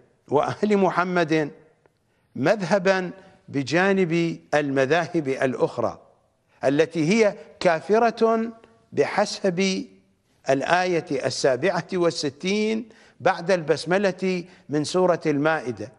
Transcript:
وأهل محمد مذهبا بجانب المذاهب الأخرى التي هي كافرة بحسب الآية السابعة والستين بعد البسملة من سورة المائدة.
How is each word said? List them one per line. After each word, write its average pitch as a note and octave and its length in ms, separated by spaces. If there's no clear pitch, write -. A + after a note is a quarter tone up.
وأهل D3 480
محمد E3+ 720
مذهبا F#3 720
بجانب E3+ 920
المذاهب D3 720
الأخرى B2 720
التي D3+ 440
هي G#3 280
كافرة A3+ 920
بحسب F#3+ 920
الآية D3+ 760
السابعة D3 640
والستين F#3 960
بعد F3 300
البسملة F3+ 920
من D3 160
سورة F3 420
المائدة. C#3 720